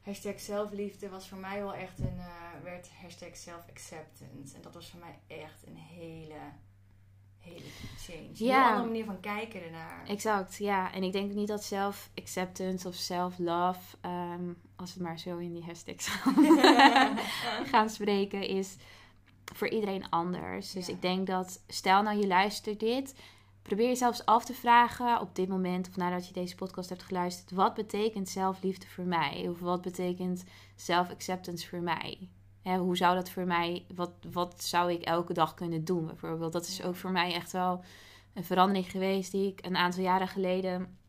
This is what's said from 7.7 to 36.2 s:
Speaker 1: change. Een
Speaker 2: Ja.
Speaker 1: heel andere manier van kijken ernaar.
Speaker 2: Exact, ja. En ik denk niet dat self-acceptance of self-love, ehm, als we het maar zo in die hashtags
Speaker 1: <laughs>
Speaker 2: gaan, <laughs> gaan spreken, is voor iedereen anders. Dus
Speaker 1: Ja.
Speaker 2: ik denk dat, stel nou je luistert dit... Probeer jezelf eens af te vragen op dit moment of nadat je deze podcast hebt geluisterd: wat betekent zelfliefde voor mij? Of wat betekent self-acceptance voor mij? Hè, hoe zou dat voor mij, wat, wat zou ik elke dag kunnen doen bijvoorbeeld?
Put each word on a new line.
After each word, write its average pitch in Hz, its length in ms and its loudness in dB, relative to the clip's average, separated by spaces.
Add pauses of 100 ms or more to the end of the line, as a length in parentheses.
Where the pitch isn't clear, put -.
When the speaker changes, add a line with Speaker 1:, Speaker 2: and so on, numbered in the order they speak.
Speaker 1:
change. 165 220 -14
Een - 140 -16
Speaker 2:
Ja. 254 280 6
Speaker 1:
heel 247 80 8
andere 226 180 2
manier 226 180 -4
van 190 140 -8
kijken 208 440 -6
ernaar. 165 440 -12
Speaker 2:
Exact, 208 500 0
ja. 196 360 0
En 190 100 -2
ik 185 80 0
denk 202 220 -2
niet 208 140 -2
dat 208 160 -4
self-acceptance 190 1200 -4
of 180 80 -8
self-love, 180 1040 0
ehm, 175 520 -6 (220)
als 180 180 -10
we 185 60 -14
het 175 80 -4
maar 165 120 -8
zo 175 180 -6
in 175 160 -6
die 170 100 -10
hashtags - 460 -10
Speaker 1:
<laughs> 208 40 -2
Speaker 2:
gaan, 277 1040 8 (480)
<laughs> - 60 -4
gaan 220 180 6
spreken, 202 580 0
is 190 280 -2 (800)
voor - 160 -2
iedereen 196 400 -2
anders. 170 640 -2
Dus 185 160 -6
Speaker 1:
Ja. 190 60 -6
Speaker 2:
ik 180 80 -8
denk 185 260 0
dat, 185 400 -2
stel 196 340 6
nou 208 160 2
je 202 100 2
luistert 208 520 2
dit... 254 360 0 (460)
Probeer 214 260 2
jezelf 247 300 4
eens - 80 -10
af 233 200 6
te 247 80 -8
vragen 240 680 6
op - 160 -6
dit 185 120 0
moment 185 420 0
of - 60 -18
nadat 180 320 -2
je - 60 -18
deze 180 220 -6
podcast 185 340 -8
hebt 180 140 -10
geluisterd: 180 480 -4
wat 190 220 4
betekent 208 560 -2
zelfliefde 190 580 -2
voor - 160 -10
mij? 175 460 0
Of 175 100 -6
wat 180 220 0
betekent 180 640 -2 (320)
self-acceptance 180 960 -2
voor 180 120 -6
mij? 175 480 -4 (320)
Hè, 185 160 0
hoe 180 200 2
zou 180 180 6
dat 180 140 -2
voor 180 160 -4
mij, 175 400 0 (100)
wat, 175 160 -4 (200)
wat 175 320 -4
zou 175 280 2
ik 170 100 0
elke 170 320 0
dag 165 200 2
kunnen 165 320 -2
doen 170 200 0
bijvoorbeeld? 165 480 -6